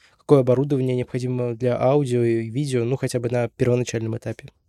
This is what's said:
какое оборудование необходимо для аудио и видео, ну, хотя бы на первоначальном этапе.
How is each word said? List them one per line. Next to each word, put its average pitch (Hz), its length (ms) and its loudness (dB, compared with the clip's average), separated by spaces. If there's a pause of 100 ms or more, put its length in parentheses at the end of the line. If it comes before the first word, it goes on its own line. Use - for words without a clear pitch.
(180)
какое 143 220 4
оборудование 127 560 2
необходимо 123 600 -4
для 120 240 -2
аудио 127 440 2
и 113 260 0
видео, 127 340 -2
ну, 123 120 -2
хотя 131 240 -4
бы 117 100 -4
на 120 200 -2
первоначальном 120 680 -2
этапе. - 320 -12 (200)